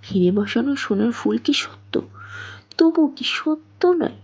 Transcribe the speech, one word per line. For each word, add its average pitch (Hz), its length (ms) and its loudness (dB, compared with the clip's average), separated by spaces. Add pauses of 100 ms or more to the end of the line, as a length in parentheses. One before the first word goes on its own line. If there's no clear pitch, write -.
(120)
হিরে 180 200 4
বসানো 233 440 0
সোনার 214 360 0
ফুল 214 260 -2
কি 285 160 0
সত্য? - 480 -6 (760)
তবু 330 300 4
কি 254 200 -8
সত্য - 600 -4
নয়? 349 360 0